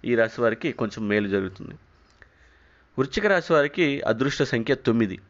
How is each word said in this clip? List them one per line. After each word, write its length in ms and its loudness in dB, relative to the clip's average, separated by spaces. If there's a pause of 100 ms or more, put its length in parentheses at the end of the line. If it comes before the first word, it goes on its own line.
ఈ 100 0
రాశి 260 0
వారికి 320 0
కొంచెం 360 -4
మేలు 200 2
జరుగుతుంది. 460 -4 (1200)
వృశ్చిక 280 -2
రాశి 260 2
వారికి 480 2
అదృష్ట 420 0
సంఖ్య 320 0
తొమ్మిది. 440 0 (120)